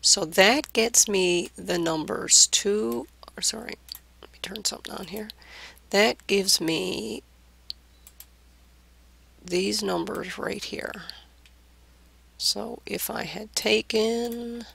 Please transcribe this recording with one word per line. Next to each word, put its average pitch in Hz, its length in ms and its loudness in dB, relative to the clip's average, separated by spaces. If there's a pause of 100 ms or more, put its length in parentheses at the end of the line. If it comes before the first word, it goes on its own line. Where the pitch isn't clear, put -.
So - 240 4
that 196 480 4
gets 233 340 4
me 180 480 2
the 185 240 -4
numbers - 680 4
two, 226 600 0 (280)
or 196 60 -10
sorry, - 340 -4 (460)
let - 120 -20
me - 100 -20
turn - 200 -10
something - 300 -6
on - 140 -10
here. 214 220 -10 (600)
That 214 380 2
gives 196 340 2
me 185 640 -4 (2250)
these 196 380 0
numbers 180 560 -4
right - 260 -6
here. - 300 -8 (1400)
So 226 480 -4
if - 240 -6
I - 140 -4
had 214 320 -10
taken 233 1200 0